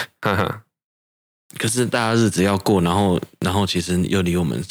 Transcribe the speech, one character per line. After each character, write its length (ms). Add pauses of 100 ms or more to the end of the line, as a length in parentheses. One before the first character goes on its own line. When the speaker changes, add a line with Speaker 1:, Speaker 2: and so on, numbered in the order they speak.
(200)
Speaker 1:
哈 160
哈。 260 (960)
Speaker 2:
可 80
是 200
大 120
家 160
日 140
子 140
要 160
过， 240
然 120
后， 240 (220)
然 140
后 120
其 140
实 220
又 180
离 160
我 80
们 260